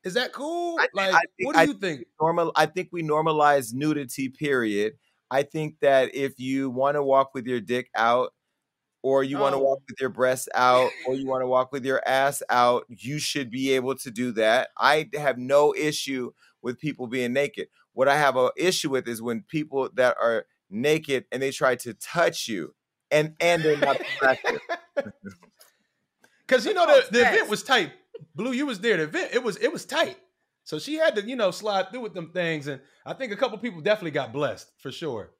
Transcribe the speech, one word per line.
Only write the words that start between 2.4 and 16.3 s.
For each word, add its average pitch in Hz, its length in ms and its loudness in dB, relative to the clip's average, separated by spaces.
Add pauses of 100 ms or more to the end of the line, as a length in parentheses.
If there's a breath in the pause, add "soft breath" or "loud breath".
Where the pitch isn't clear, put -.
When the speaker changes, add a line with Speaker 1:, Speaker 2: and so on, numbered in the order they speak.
Speaker 2:
I 156 100 4
think 170 240 -8
we 175 140 -6
normalize 151 680 2
nudity, 139 560 -4
period. 113 680 -2 (360)
I 139 140 0
think 156 380 -8
that 135 340 4
if 135 240 -4
you 135 300 -2
wanna 139 320 0
walk 135 300 4
with 123 140 -8
your 123 140 -2
dick 123 340 -4
out, 117 380 2 (680)
or 135 200 2
you 139 160 -4
wanna 139 180 2
Speaker 3:
Oh. 139 40 0
Speaker 2:
walk 135 280 0
with 120 120 -14
your 131 100 -2
breasts 127 420 -2
out, 127 380 4 (160)
or 131 80 -2
you 135 140 -6
wanna 127 180 -2
walk 127 240 2
with 135 160 -8
your 131 220 0
ass 135 420 2
out, 123 380 4
you 131 320 -8
should 139 320 -4
be 135 220 -2
able 131 200 0
to 127 160 -12
do 120 220 -4
that. 110 440 2
I 147 380 4
have 143 240 0
no 143 380 4
issue 135 560 -4 (280 soft breath)